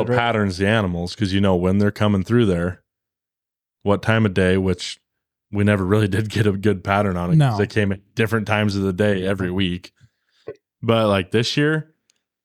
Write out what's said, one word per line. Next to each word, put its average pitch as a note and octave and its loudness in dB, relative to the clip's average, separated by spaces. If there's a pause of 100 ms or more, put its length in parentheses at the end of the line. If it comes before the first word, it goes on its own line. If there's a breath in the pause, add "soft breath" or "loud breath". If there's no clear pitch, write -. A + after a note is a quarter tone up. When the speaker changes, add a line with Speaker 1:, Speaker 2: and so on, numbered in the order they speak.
Speaker 1:
hunted, A2 -2
right? B2 0
Speaker 2:
patterns G#2+ 0
the G2 0
animals F2+ -2
'cause G2 -4
you G2 0
know G2 2
when F#2 0
they're G#2 2
coming G#2 0
through A2+ 2
there, F2+ -2 (1000)
what G2+ 0
time A2 2
of F#2+ -2
day, F#2 2
which F#2 -4 (520)
we G#2 0
never G2+ 2
really G#2 2
<laughs> F#2+ -4
did A2 -2
get G#2+ 0
a G#2 2
good G2 -2
pattern G2 0
on F2 -2
it - 0
'cause - -
Speaker 3:
No. C3 2
Speaker 2:
they G#2 0
came G2+ -2
at G2 -10 (140)
different A2 -2
times G#2+ 0
of G2 -2
the F#2+ 0
day F#2+ 0
every F#2+ -2
week. F2+ -4 (920 loud breath)
But, A2+ 2
like, G2 0
this A#2 -2
year, D3+ -2 (520)